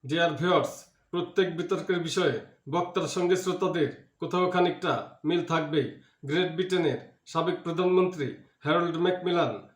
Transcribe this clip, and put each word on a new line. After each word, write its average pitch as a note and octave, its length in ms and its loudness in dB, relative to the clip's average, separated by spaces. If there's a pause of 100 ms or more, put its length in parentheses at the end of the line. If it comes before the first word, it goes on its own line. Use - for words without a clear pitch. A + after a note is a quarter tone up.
Dear D#3+ 360 0
viewers, E3 340 2 (380)
প্রত্যেক F3 360 0 (100)
বিতর্কের F3 500 -2
বিষয়ে D3+ 280 2 (340)
বক্তার F3 460 -2
সঙ্গে F3+ 200 2
শ্রোতাদের D#3+ 540 0 (300)
কোথাও F3 340 0
খানিকটা F3 400 2 (320)
মিল E3 160 2 (100)
থাকবেই। D3+ 360 0 (380)
গ্রেট E3+ 300 0
ব্রিটেনের F3 440 0 (320)
সাবেক E3+ 320 0
প্রধানমন্ত্রী F3+ 640 2 (360)
হ্যারল্ড E3+ 340 2
ম্যাকমিলান F3 540 0 (240)